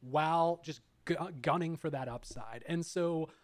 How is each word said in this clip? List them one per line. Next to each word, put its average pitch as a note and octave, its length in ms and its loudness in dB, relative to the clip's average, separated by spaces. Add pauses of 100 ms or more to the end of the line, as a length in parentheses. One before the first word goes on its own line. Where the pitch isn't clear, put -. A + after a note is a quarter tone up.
while D#3+ 640 4
just D#3 160 -8 (240)
gu-, E3+ 120 0 (240)
gunning E3 360 2
for D#3+ 140 -4
that C3 180 -4
upside. A#2 580 -10
And E3+ 180 0
so E3+ 440 0 (140)